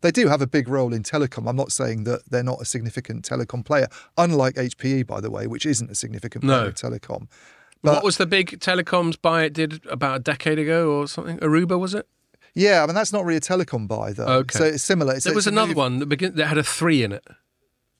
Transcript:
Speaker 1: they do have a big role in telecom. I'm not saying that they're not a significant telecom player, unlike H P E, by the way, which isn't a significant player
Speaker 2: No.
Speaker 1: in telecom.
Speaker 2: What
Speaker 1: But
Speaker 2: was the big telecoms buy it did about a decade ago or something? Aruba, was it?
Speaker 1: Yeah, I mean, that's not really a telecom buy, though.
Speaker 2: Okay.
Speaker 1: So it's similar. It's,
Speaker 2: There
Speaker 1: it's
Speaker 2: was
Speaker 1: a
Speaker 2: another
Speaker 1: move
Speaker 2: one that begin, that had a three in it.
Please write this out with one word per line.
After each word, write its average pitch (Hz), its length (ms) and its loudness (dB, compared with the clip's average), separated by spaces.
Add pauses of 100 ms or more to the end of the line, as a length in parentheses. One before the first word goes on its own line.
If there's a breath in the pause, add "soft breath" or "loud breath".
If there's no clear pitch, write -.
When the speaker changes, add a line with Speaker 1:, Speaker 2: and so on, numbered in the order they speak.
Speaker 1:
they 170 100 4
do 208 180 4
have 147 120 4
a 139 60 0
big 131 200 0
role 127 280 0
in 110 80 -4
telecom. 131 440 -4
I'm 123 100 -2
not 135 160 -2
saying 113 320 -4
that 120 260 -4
they're 123 120 0
not 127 200 -4
a - 20 -10
significant 117 640 -8
telecom 123 380 -6
player, 147 200 2 (300 loud breath)
unlike 151 400 4
H 127 220 -4
P 135 220 0
E, - 20 2
by 104 180 -6
the 107 100 -6
way, 107 160 -6
which 120 200 -6
isn't 117 240 -2
a 101 40 -10
significant 113 500 -8
player 135 180 4
Speaker 2:
No. 104 60 -2
Speaker 1:
in - 40 -8
telecom. 113 560 -8 (540 soft breath)
Speaker 2:
What 147 140 4
Speaker 1:
But 147 80 0
Speaker 2:
was 190 120 2
the 185 100 0
big 185 340 0
telecoms 175 600 0
buy 165 240 2
it 151 80 -2
did 156 380 -4
about 135 260 -2
a - 40 -2
decade 151 380 -2
ago 160 400 2
or 143 80 -2
something? 170 320 -8
Aruba, 170 400 2
was 185 160 -4
it? - 140 -8 (460 soft breath)
Speaker 1:
Yeah, 185 280 6
I 147 40 4
mean, 165 80 0
that's 214 200 0
not 196 100 0
really 165 140 2
a - 20 -6
telecom 139 480 -2
buy, 107 240 -4
though. 117 140 -6
Speaker 2:
Okay. 131 320 2
Speaker 1:
So 160 60 4
it's 156 180 0
similar. 151 320 2
It's, 135 100 -4
Speaker 2:
There 175 80 0
Speaker 1:
it's 208 40 4
Speaker 2:
was 202 100 2
Speaker 1:
a 202 40 0
Speaker 2:
another 214 180 2
Speaker 1:
move 156 100 0
Speaker 2:
one 127 220 2
that 147 60 -2
begin, 147 280 -2
that 151 140 0
had 151 100 0
a 143 60 2
three 156 380 0
in 101 100 -2
it. 104 120 -12 (760)